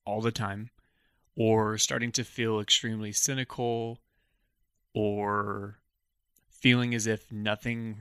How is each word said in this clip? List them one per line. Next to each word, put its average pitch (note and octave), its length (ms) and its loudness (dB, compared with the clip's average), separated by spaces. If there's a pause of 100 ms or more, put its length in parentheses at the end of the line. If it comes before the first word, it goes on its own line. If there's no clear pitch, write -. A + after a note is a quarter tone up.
all G#2 160 -4
the A2+ 120 0
time, G#2+ 380 -6 (680)
or A2 420 4
starting A#2+ 320 0
to A#2+ 140 -2
feel A2+ 340 -2
extremely G#2+ 540 0
cynical, A#2 880 -2 (920)
or G#2 840 -2 (720)
feeling B2 420 4
as A2+ 140 -2
if A2 240 -2
nothing A2 720 -4